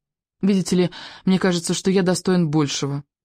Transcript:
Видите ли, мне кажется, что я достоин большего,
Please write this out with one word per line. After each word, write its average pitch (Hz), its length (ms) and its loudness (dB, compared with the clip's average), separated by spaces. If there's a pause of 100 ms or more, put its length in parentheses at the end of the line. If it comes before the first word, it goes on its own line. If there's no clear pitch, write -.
(420)
Видите 190 320 0
ли, 180 160 2 (340)
мне 190 140 4
кажется, 180 340 0
что 185 180 -2
я 190 120 2
достоин 175 460 0
большего, 143 560 -2 (200)